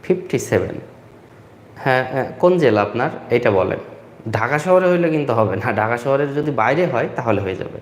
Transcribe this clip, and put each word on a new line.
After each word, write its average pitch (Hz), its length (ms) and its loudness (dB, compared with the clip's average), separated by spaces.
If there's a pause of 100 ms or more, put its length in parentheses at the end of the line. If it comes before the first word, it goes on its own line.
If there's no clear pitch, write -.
ফিফটি 175 360 -4
সেভেন? - 360 -2 (1000)
হ্যাঁ, 127 340 2
হ্যাঁ, 131 280 -4
কোন 180 200 4
জেলা 110 240 4
আপনার 120 280 -2 (200)
এটা 120 200 2
বলেন। 95 280 2 (520)
ঢাকা 120 280 0
শহরে 185 320 4
হইলে 175 200 2
কিন্তু 147 220 0
হবে 107 240 2
না, 117 160 -4
ঢাকা 110 260 0
শহরের 139 360 0
যদি 147 160 -2
বাইরে 131 360 0
হয় 120 300 -2
তাহলে 110 240 0
হয়ে 95 140 -4
যাবে। - 280 -10